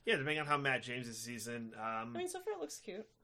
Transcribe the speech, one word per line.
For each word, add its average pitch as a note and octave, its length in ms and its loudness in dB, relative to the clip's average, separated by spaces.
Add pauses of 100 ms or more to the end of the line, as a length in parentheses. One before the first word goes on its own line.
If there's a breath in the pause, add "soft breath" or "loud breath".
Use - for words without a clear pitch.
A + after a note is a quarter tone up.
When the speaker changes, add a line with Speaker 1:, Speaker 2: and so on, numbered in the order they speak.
Speaker 1:
Yeah, G#3+ 100 6
depending D3+ 240 2
on D3+ 80 0
how D3 100 8
Matt C3+ 260 4
James' B2 340 -4
season, A#2 600 -6
um, A2+ 380 -2
Speaker 2:
I - 20 -2
mean, F4+ 120 -2
so F#4 100 -6
far G#4 140 -2
it F#4 80 -4
looks D4+ 180 -6
cute G#3 260 -8 (180)